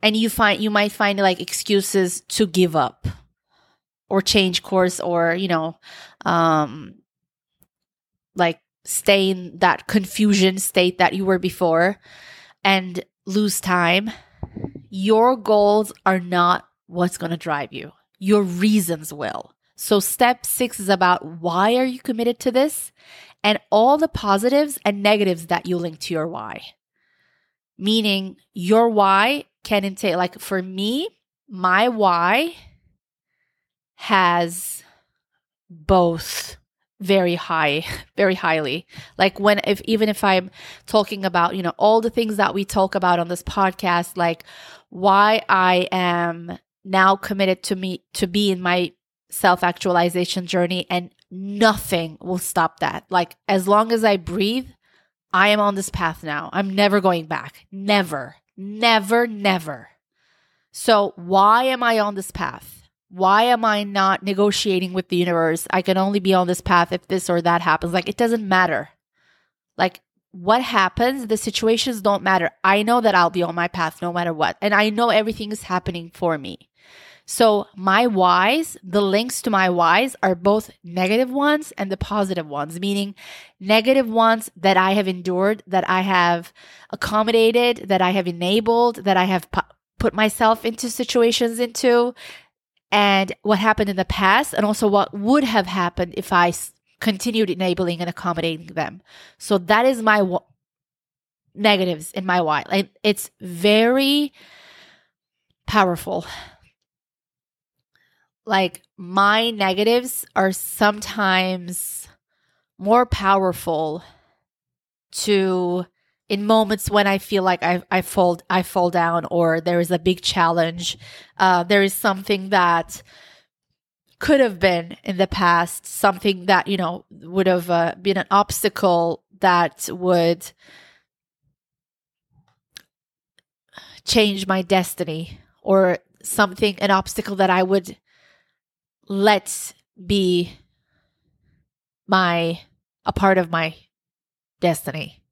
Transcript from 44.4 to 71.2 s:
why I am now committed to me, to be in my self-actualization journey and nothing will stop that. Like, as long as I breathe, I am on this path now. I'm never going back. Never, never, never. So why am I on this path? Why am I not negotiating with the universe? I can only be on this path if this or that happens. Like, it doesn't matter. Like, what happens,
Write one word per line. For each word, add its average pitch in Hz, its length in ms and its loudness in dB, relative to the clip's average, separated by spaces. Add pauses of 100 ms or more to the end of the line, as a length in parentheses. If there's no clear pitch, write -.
why 202 580 4
I 185 440 4
am 175 640 -2 (260)
now 190 320 4
committed 190 480 -2
to - 120 -4
me, 185 280 -8 (100)
to - 140 -4
be 196 240 2
in 180 100 -4
my 180 320 -2 (360)
self-actualization 180 1160 0
journey 180 420 -2
and 180 240 -6 (160)
nothing 196 920 -2
will 180 200 -6
stop - 400 -4
that. - 300 -6
Like, 175 260 -2 (120)
as 190 200 0
long 214 240 2
as 226 120 0
I 208 140 2
breathe, 202 520 -4 (600)
I 190 180 4
am 214 100 4
on 202 160 2
this 196 140 -6
path 165 340 -4
now. 147 300 -8
I'm 196 180 -4
never 202 280 2
going 175 280 0
back. - 440 -10
Never, 196 640 -2 (240)
never, 214 640 0
never. 190 640 -4 (840)
So 208 440 2
why 196 480 4
am 262 180 -2
I 233 180 2
on 208 160 -2
this 196 140 -10
path? - 600 -12 (200)
Why 190 340 4
am 240 220 2
I 208 180 0
not 196 380 0
negotiating 190 720 0
with 185 140 -4
the - 80 -4
universe? 165 560 0
I 185 100 0
can 185 160 0
only 196 220 0
be 190 140 2
on 180 120 2
this 175 160 -2
path 175 300 2
if 180 160 -8
this 185 220 -4
or 170 120 2
that 170 200 2
happens. 170 320 -2
Like, 180 160 -2
it 202 80 -6
doesn't 226 300 -2
matter. 175 420 0 (880)
Like, - 240 -2 (300)
what 202 300 0
happens, 240 640 0